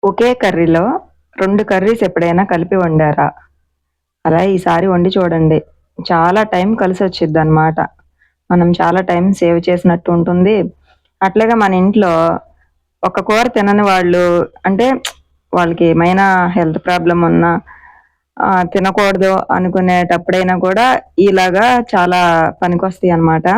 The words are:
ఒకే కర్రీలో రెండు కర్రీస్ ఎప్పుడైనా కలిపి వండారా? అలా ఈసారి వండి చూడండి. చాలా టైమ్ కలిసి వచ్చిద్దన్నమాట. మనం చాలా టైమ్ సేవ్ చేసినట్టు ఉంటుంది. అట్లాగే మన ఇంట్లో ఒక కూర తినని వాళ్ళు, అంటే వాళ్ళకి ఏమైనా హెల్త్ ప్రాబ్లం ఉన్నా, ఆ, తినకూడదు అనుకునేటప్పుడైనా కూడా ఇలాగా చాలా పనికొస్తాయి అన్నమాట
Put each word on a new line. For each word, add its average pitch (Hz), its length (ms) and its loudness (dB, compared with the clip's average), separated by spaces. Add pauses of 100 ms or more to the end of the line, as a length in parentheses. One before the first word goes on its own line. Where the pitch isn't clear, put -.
ఒకే 226 220 0 (120)
కర్రీలో 170 420 2 (580)
రెండు 202 280 0
కర్రీస్ 208 380 0
ఎప్పుడైనా 170 340 0 (100)
కలిపి 170 280 -2
వండారా? 156 480 0 (960)
అలా 165 140 0 (140)
ఈసారి 175 380 0
వండి 180 240 2
చూడండి. 165 420 0 (520)
చాలా 180 320 2 (120)
టైమ్ 185 180 0 (100)
కలిసి 185 240 -2
వచ్చిద్దన్నమాట. 160 760 0 (720)
మనం 175 180 2 (120)
చాలా 170 200 0 (100)
టైమ్ 175 180 0 (120)
సేవ్ 170 180 2 (100)
చేసినట్టు 175 480 0
ఉంటుంది. 180 400 0 (680)
అట్లాగే 220 360 0
మన 190 200 0
ఇంట్లో 196 300 2 (960)
ఒక 190 200 -4
కూర 220 260 2
తినని 208 360 2
వాళ్ళు, 180 340 2 (440)
అంటే 196 180 0 (720)
వాళ్ళకి 170 360 0
ఏమైనా 180 340 2 (300)
హెల్త్ 165 300 -2
ప్రాబ్లం 175 320 0 (120)
ఉన్నా, 170 220 2 (920)
ఆ, 202 40 -2 (260)
తినకూడదు 190 580 0 (240)
అనుకునేటప్పుడైనా 180 1000 0 (120)
కూడా 202 200 0 (420)
ఇలాగా 190 380 2 (280)
చాలా 180 260 2 (420)
పనికొస్తాయి 180 540 -2
అన్నమాట 165 300 0 (100)